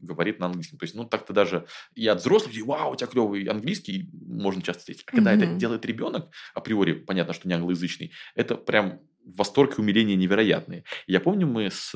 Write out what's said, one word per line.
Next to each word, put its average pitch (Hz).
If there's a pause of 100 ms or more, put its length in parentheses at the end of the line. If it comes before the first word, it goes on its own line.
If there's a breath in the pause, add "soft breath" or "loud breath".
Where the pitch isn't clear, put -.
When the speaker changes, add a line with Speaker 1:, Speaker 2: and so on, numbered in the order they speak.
Speaker 1:
говорит 85
на 90
английском. 90
То -
есть, 87
ну, 117
так-то 110
даже 90 (300 loud breath)
и 113
от 101
взрослых 202
людей: 110
«Вау, 147
у -
тебя 123
клевый 101
английский», 104 (180)
можно 98
часто -
встретить. -
А -
когда 220
это 143
Speaker 2:
Мгм. 90
Speaker 1:
делает 117
ребенок, 113 (240 loud breath)
априори 98
понятно, 85
что -
не 90
англоязычный, 85 (240 loud breath)
это 120
прям 101 (260)
восторг 135
и 110
умиление 104
невероятные. 92 (240 loud breath)
Я 92
помню, 185
мы 110
с -